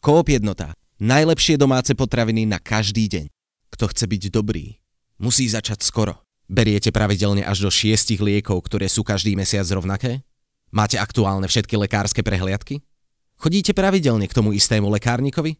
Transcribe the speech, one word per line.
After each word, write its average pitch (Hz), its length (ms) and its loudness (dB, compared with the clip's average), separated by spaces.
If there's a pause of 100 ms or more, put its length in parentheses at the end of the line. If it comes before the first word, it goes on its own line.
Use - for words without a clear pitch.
Coop 160 240 6
Jednota. 101 480 0 (240)
Najlepšie 151 560 4
domáce 135 400 4
potraviny 113 480 0
na 107 160 0
každý 107 480 0
deň. 87 180 -4 (460)
Kto - 160 -2
chce - 240 -2
byť 101 160 -4
dobrý, 104 480 -2 (480)
musí 123 240 2
začať 107 400 -4
skoro. 104 320 -2 (320)
Beriete 104 400 2
pravidelne 101 560 0
až 98 160 -2
do 98 80 0
šiestich - 480 0
liekov, 101 480 0
ktoré 98 240 -4
sú - 160 0
každý 98 320 -2
mesiac 98 320 -2
rovnaké? 98 480 -4 (560)
Máte 107 240 0
aktuálne 98 480 0
všetky 110 320 -2
lekárske 101 480 -2
prehliadky? 98 560 -4 (560)
Chodíte 185 320 0
pravidelne 170 560 2
k - 80 -6
tomu 107 160 2
istému 101 400 0
lekárnikovi? 135 680 -2